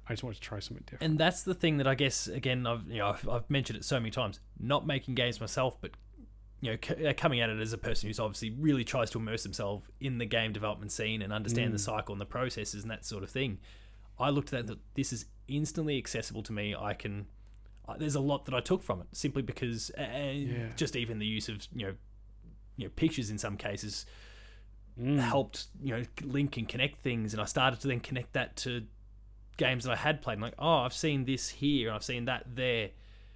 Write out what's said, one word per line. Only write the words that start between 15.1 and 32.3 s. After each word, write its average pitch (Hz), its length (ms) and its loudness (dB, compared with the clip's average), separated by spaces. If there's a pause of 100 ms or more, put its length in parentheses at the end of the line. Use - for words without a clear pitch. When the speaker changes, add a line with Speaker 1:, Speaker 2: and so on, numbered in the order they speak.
Speaker 2:
is 113 120 -6 (220)
instantly 147 500 0
accessible 113 460 -4
to 107 80 -6
me. 104 240 -2
I 101 200 -2
can, 101 320 -6 (600)
uh, 113 80 -8
there's 147 200 0
a 147 40 4
lot 139 240 2
that 127 100 -6
I 127 60 4
took 185 240 2
from 92 160 0
it 85 140 -10
simply 135 280 0
because, 117 560 -2
uh, - 40 -4
and 139 480 -2
Speaker 1:
Yeah. 117 260 -4
Speaker 2:
just - 220 0
even 117 220 -2
the 104 60 -2
use 107 220 -2
of, 107 260 -6
you 131 140 -4
know, 98 80 -4 (800)
you 117 120 -6
know, - 60 -10
pictures 160 360 2
in 104 80 -2
some 104 180 -2
cases 107 500 -4 (920)
Speaker 1:
Mm. 135 180 2
Speaker 2:
helped, 127 500 2 (140)
you 131 140 -2
know, 120 80 -2 (200)
link 143 340 2
and 117 100 -4
connect 131 340 0
things." 113 320 0
And 110 80 0
I 101 40 0
started 131 340 4
to - 80 -2
then 123 140 2
connect - 320 -6
that 127 240 -2
to 120 280 -2 (720)
games 127 300 4
that 123 80 2
I - 20 2
had 151 260 2
played. 120 120 0
I'm 104 80 -2
like, 117 180 -4
"Oh, 156 200 8
I've 127 140 2
seen 143 300 2
this 135 240 0
here 139 400 2
and 110 80 0
I've 104 80 -4
seen 123 220 -2
that 123 280 -2